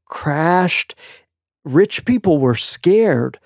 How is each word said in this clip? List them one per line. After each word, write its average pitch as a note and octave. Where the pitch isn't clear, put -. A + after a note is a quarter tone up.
crashed. E3+
Rich D3
people G3+
were B2+
scared. E3+